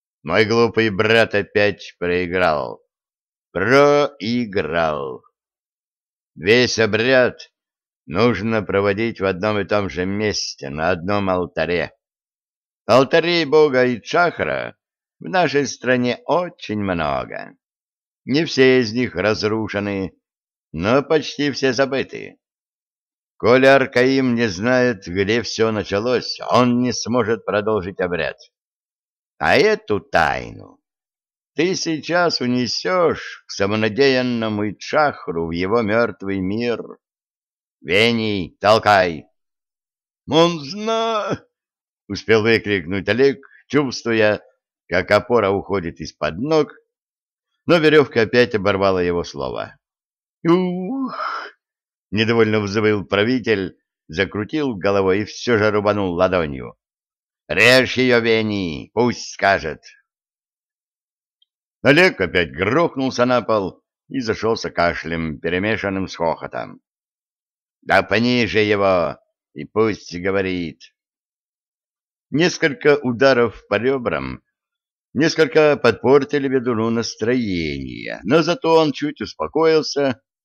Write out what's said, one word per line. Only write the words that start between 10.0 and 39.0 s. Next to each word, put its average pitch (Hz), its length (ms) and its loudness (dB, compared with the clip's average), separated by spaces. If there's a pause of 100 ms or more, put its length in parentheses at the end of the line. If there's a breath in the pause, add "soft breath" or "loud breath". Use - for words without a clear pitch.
месте, 98 640 -4
на 78 220 -2
одном 95 400 -2
алтаре. 82 600 -4 (960)
Алтарей 160 580 2
бога 139 400 4 (100)
Ичахра 71 800 -2 (440)
в 139 60 -16
нашей 143 420 0
стране 123 580 -2
очень 156 540 -4
много. 65 760 -4 (720)
Не 147 200 0
все 131 360 4
из 107 100 -2
них 117 240 -4
разрушены, 101 1000 -4 (600)
но 104 300 0
почти 147 480 -2
все 127 220 0
забыты. 127 640 -4 (1000)
Коли 127 280 4
Аркаим 131 720 4
не 117 120 0
знает, 120 600 0
где 98 340 0
все 113 300 -2
началось, 107 680 -4 (100)
он 120 320 2
не 123 100 -2
сможет 113 540 -4
продолжить 101 540 -2
обряд. 87 380 -4 (1000)
А 82 200 2
эту 185 420 0
тайну 60 840 -4 (720)
ты 175 200 0
сейчас 165 640 -2
унесешь 123 1080 -2
к - 40 -16
самонадеянному 110 1200 0
Ичахру 95 760 -4
в 82 40 -6
его 95 300 -2
мертвый 101 580 -2
мир. 110 420 -4 (1000)
Вений, 104 800 0
толкай! 98 640 2 (1040)